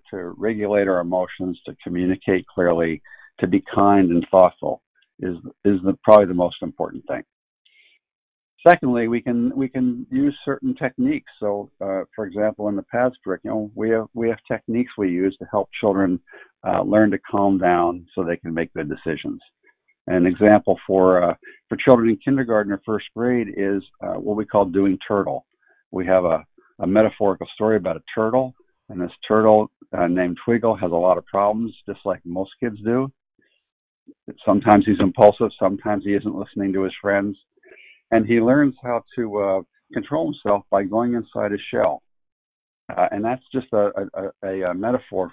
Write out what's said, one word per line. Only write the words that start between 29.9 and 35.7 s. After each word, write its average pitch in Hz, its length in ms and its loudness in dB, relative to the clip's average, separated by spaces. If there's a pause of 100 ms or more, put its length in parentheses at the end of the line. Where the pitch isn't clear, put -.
uh, 87 120 0
named 90 360 -2
Twinkle 117 320 0
has 90 140 -4
a 85 40 -2
lot 87 240 4
of - 80 -10
problems, 104 460 -2 (140)
just 98 180 -12
like 92 200 -6
most 90 340 -8
kids 110 260 -6
do. 127 280 -2 (1300)
Sometimes 104 420 4
he's 101 140 0
impulsive, 104 580 4
sometimes 101 460 -2